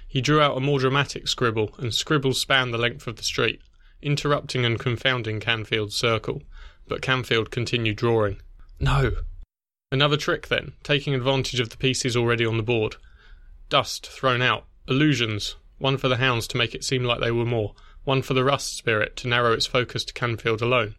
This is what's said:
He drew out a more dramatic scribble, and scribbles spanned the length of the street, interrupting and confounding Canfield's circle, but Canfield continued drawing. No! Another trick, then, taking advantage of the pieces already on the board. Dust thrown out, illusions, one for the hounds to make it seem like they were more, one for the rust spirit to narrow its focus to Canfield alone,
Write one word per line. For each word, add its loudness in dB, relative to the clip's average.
He -2
drew 4
out 4
a -2
more 2
dramatic 0
scribble, 0
and -4
scribbles 0
spanned 2
the -2
length -2
of -8
the -10
street, -2
interrupting 0
and 0
confounding -2
Canfield's -2
circle, 0
but -6
Canfield 0
continued -2
drawing. 2
No! 2
Another 4
trick, -4
then, -2
taking 0
advantage 0
of -2
the -16
pieces 0
already 2
on 0
the 0
board. 0
Dust 0
thrown 0
out, 0
illusions, 2
one 2
for -2
the 2
hounds 2
to -4
make 0
it -8
seem 0
like 0
they 0
were 0
more, -2
one 2
for -4
the 2
rust -2
spirit 0
to -6
narrow 4
its 2
focus -2
to -12
Canfield -2
alone, 0